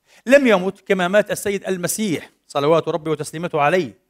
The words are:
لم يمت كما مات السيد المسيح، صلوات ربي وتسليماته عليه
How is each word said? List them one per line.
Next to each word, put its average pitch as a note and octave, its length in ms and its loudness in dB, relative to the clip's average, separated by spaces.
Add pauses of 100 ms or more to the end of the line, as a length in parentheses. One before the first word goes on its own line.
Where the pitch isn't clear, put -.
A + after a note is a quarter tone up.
(260)
لم C4+ 200 6
يمت F#3+ 340 0
كما F#3 280 -2
مات G3+ 220 2
السيد G3 340 -6
المسيح، F#3 640 -4 (160)
صلوات D3+ 420 0
ربي D#3+ 220 -6
وتسليماته D#3 500 -6
عليه D3 380 0 (120)